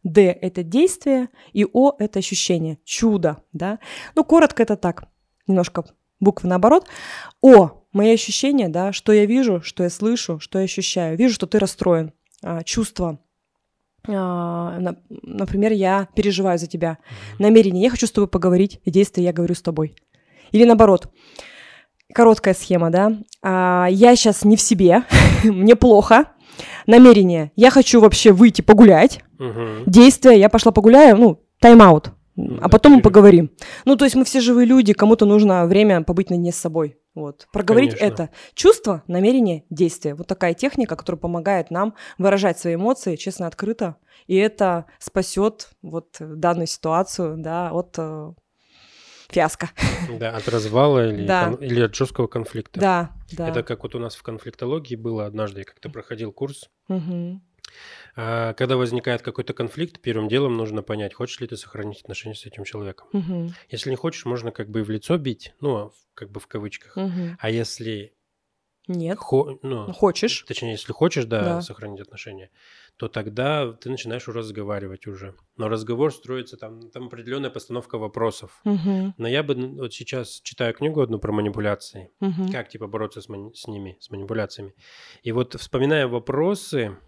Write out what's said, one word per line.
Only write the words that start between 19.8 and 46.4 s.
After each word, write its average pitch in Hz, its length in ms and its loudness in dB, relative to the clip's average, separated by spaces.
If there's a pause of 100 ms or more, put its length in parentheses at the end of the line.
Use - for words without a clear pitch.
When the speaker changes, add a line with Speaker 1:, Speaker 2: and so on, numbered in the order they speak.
Speaker 1:
Или 220 120 6
наоборот. 214 440 4 (1040)
Короткая 220 400 2
схема, 165 360 -4
да. 202 220 0 (300)
А, 180 480 -2
я 240 260 6
щас - 280 0
не 214 120 6
в - 60 -4
себе. 190 420 2 (200)
<laughs> - 200 2
Мне 214 320 6
плохо. 233 560 4 (540)
Намерение. 208 680 8
Я 247 140 6
хочу 247 300 4
вообще 214 320 6
выйти 208 300 6
погулять. 214 580 6 (180)
Speaker 2:
Мгм. 113 480 -10
Speaker 1:
Действие. 240 540 8
Я 208 80 6
пошла 220 240 2
погуляю. 226 440 8
Ну, 226 280 2 (160)
тайм-аут. 214 520 8 (240)
Speaker 2:
Ну - 220 -10
Speaker 1:
А - 40 -10
Speaker 2:
да, 180 60 -2
Speaker 1:
потом 254 240 8
мы 262 60 10
Speaker 2:
перерыв. - 140 4
Speaker 1:
поговорим. 185 380 8 (340)
Ну, 269 120 4
то 277 80 2
есть 254 120 0
мы 262 80 2
все 262 160 -2
живые 240 260 2
люди, 233 260 4
кому-то 214 340 4
нужно 202 400 2
время 190 360 2
побыть 180 280 -4
наедине 175 220 -4
с - 40 -12
собой. 156 400 -8 (180)
Вот. 147 380 -16
Проговорить 208 460 0
Speaker 2:
Конечно. 208 80 -2 (180)
Speaker 1:
это. 151 60 -14 (240)
Чувство, 285 540 0
намерение, 190 600 -2
действие. 160 440 -6
Вот 170 140 -16
такая 180 260 -4
техника, 262 420 -6
которая 170 240 -10
помогает 175 520 -6
нам 202 220 -6 (240)
выражать 196 400 -2
свои 170 180 -6
эмоции 202 400 -4
честно, 180 320 -12
открыто. 202 480 -10 (320)
И 185 80 -2
это 190 500 -4 (140)
спасёт 202 720 -8 (120)
вот 165 380 -16
данную 160 480 -6